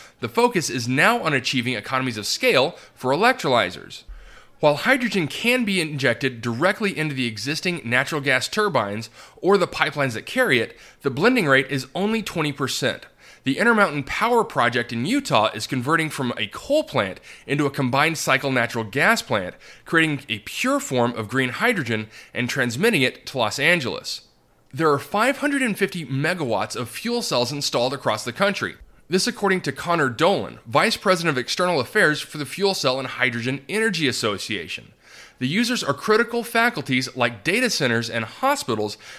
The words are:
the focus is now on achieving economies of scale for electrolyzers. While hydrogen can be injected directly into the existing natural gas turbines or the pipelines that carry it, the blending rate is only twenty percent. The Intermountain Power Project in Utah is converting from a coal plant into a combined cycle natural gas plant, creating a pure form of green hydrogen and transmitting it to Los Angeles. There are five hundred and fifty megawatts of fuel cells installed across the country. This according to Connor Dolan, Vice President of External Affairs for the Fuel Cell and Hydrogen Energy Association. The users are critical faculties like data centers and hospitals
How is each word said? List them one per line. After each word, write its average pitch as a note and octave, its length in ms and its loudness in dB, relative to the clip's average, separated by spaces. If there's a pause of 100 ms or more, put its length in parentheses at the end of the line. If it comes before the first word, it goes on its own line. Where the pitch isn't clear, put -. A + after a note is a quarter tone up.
(200)
the A#2+ 80 -4
focus G#3 400 2
is A#2 180 -4
now F#3 360 4
on D#3+ 100 0
achieving B2+ 420 0
economies B2+ 440 -4
of G2+ 80 -8
scale E3+ 500 2 (180)
for B2+ 180 -2
electrolyzers. C3 920 0 (560)
While D3 180 4
hydrogen G#3+ 520 2
can A#3+ 360 0
be G3 160 0
injected C3 640 -2
directly D3+ 560 0
into D#3 160 -2
the B2+ 120 -2
existing C#3 560 -4
natural C3 380 0
gas C3 260 2
turbines A2+ 640 -2 (280)
or G3 200 4
the F#3+ 120 2
pipelines D3 440 -2
that G#2+ 140 -10
carry A3 320 2
it, - 180 -2 (240)
the C#3 100 -2
blending F#3+ 360 2
rate C3+ 240 4
is C3+ 240 -4
only G#3+ 280 0
twenty D3+ 300 -2
percent. C3 540 -2 (360)
The C3+ 140 -2
Intermountain F#3+ 480 2
Power A#3 400 2
Project A#2+ 480 0
in A#2 140 -2
Utah D3 480 2
is A2 120 -6
converting D3 440 0
from B2+ 260 -4
a G#2+ 120 -4
coal D4+ 360 0
plant G2+ 360 -2 (260)
into D3 180 0
a C#3 60 0
combined C#3+ 480 0
cycle C3+ 340 2
natural A#2 320 0
gas D#3+ 380 2
plant, F#2+ 320 -2 (320)
creating D#3+ 420 2
a A2 120 -4
pure - 380 -2
form B2 360 0
of A2 140 -6
green B2+ 200 0
hydrogen A#2+ 600 -2 (260)
and A#2+ 160 -2
transmitting C#3 500 0
it - 240 -2
to - 140 -8
Los A2 200 0
Angeles. C#3 720 -2 (460)
There D#3 180 2
are C#3 60 2
five A#3 400 0
hundred C#4 240 0
and A3 160 0
fifty F3+ 260 -2
megawatts C3+ 720 -2
of A#2+ 140 -6
fuel A#3 320 -4
cells B2 280 0
installed C#3 440 0
across A2 300 -2
the A#2+ 100 -4
country. G3 420 0 (320)
This F#3 180 0
according G3 360 0
to C#3 100 -4
Connor E3 380 2
Dolan, A#2+ 560 0
Vice D#3+ 320 2
President E3+ 360 2
of B2+ 60 0
External F3 400 0
Affairs D3+ 400 2
for - 160 -12
the D3 80 -6
Fuel F#3+ 300 0
Cell C3 240 0
and C3 100 -6
Hydrogen B2 640 -2
Energy F#3+ 360 0
Association. G2+ 880 -4 (460)
The B2+ 100 -2
users A3+ 340 0
are C#3 120 0
critical A#3 500 2
faculties D#3+ 720 0
like A#2+ 260 0
data A3+ 280 2
centers A#2 400 0
and A2+ 160 -4
hospitals A2+ 720 -2 (200)